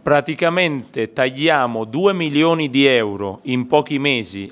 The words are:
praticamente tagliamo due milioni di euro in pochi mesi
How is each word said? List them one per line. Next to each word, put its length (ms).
praticamente 1120
tagliamo 680
due 300
milioni 580
di 160
euro 560
in 240
pochi 320
mesi 520